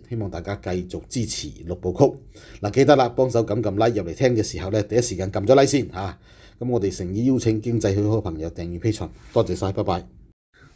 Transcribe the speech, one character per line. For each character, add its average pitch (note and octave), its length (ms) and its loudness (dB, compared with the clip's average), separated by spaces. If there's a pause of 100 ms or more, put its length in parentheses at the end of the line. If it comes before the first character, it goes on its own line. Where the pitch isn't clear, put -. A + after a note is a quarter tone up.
希 A#2+ 80 -8
望 G#2 120 -4
大 F2 120 -8
家 G2 160 -6
繼 F2+ 320 -4
續 F2 200 -10
支 A#2+ 160 -2
持 - 280 -8 (120)
六 E2+ 120 -6
部 F#2 160 -2
曲。 - 680 0
嗱， G#2 120 -2
記 C3+ 120 4
得 C#3 120 8
啦， B2+ 140 4
幫 C3 200 0
手 A#2 160 2
撳 G#2+ 160 -2
撳 G2+ 120 0
like， G#2+ 280 2
入 E2+ 80 -6
嚟 D#2+ 40 -8
聽 B2 200 2
嘅 G#2+ 80 2
時 - 180 -4
候 F#2+ 120 -4
呢， G#2+ 100 2
第 G#2+ 140 -2
一 B2 40 4
時 A#2+ 140 -2
間 F#2 160 -4
撳 G2 160 -4
咗 C3 80 8
like C#3 120 8
先 C3 260 0
嚇。 F#2 260 -8 (400)
噉 B2 100 -6
我 A#2+ 120 2
哋 G2 120 0
誠 F#2 200 -6
意 A2 140 0
邀 C3 120 4
請 A2 240 0
經 A#2 180 0
濟 G2+ 140 2
許 G#2 80 2
可 G#2+ 180 2
朋 E2+ 200 -6
友 E2 100 -6
訂 E2+ 160 -10
閱 E2+ 140 -8
Patreon， G2 300 -2 (220)
多 A2+ 140 2
謝 F2+ 80 -2
晒， F#2+ 160 -2
拜 G2 140 -2
拜。 F2+ 240 -4 (680)